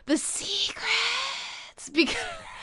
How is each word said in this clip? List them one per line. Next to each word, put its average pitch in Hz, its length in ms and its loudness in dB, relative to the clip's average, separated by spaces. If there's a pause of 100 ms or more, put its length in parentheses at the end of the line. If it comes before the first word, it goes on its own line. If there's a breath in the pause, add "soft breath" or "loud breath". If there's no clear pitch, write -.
the 294 100 6
secrets - 1800 -2
because, 285 240 6 (460 loud breath)